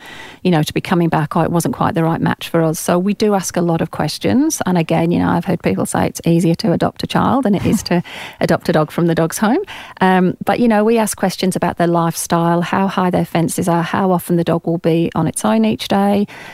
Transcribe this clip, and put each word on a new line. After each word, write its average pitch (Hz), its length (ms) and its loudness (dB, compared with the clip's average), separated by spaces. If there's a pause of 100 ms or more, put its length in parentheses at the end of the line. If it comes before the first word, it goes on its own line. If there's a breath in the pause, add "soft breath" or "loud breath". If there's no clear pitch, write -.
(440 loud breath)
you 180 80 2
know, 156 120 4
to - 80 -4
be - 80 -4
coming 170 300 0
back, 156 260 -2
"Oh, 170 60 2
it 165 100 0
wasn't 170 240 0
quite - 180 -2
the 165 120 0
right 165 160 -2
match - 260 -2
for 165 140 0
us." 160 180 0
So 180 180 0
we 190 160 0
do 208 200 2
ask 185 240 -2
a 175 40 0
lot 170 200 0
of 175 100 -4
questions. 240 720 0
And 180 120 2
again, 165 340 2
you 180 80 2
know, 175 80 2
I've 175 160 0
heard 175 180 -2
people 185 240 0
say - 220 -2
it's - 180 -8
easier 170 300 4
to - 160 -2
adopt - 320 -2
a - 40 -6
child - 360 0
than 202 100 2
it - 120 -2
is 202 180 0
to 175 180 0 (200 loud breath)
<laughs> - 180 -18
adopt - 300 0
a - 20 0
dog 156 200 0
from 170 160 0
the 165 80 2
Dogs 165 240 -2
Home. 226 200 2 (400 loud breath)
Um, 185 460 4
but, 202 160 0
you 240 80 4
know, 214 160 4
we 233 120 2
ask 214 200 -2
questions 190 400 -2
about 175 180 -2
their 170 120 2
lifestyle, 170 760 0
how 190 260 0
high 180 220 0
their 175 160 0
fences 170 420 -2
are, 170 160 2
how 185 280 0
often 175 260 0
the 170 80 2
dog 165 200 0
will 165 120 0
be 165 400 0
on 160 80 0
its - 180 -4
own 220 220 2
each - 220 -2
day, 202 400 2 (260 loud breath)